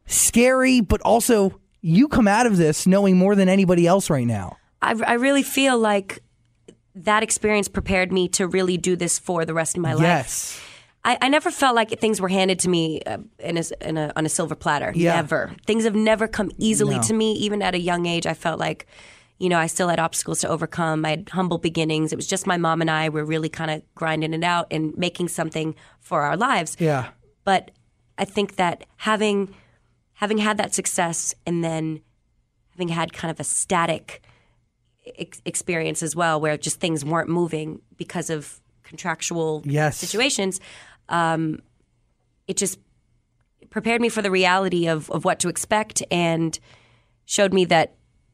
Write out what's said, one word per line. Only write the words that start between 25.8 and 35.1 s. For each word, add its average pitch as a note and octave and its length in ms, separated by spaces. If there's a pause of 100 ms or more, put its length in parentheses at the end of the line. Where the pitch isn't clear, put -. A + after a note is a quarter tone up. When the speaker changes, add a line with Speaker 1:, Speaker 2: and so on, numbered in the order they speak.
Speaker 2:
for D#3+ 220
our D3 120
lives. G#3 440
Speaker 1:
Yeah. D3 300 (360)
Speaker 2:
But F#3+ 260 (460)
I G3 80
think G3+ 320
that F3 260 (140)
having, G3+ 580 (600)
having G#3 240
had G#3 180
that G3+ 180
success - 580 (120)
and E3+ 180
then D#3+ 380 (720)
having F3+ 180
had E3 240
kind E3 180
of D#3 80
a C#3+ 60
static - 760 (960)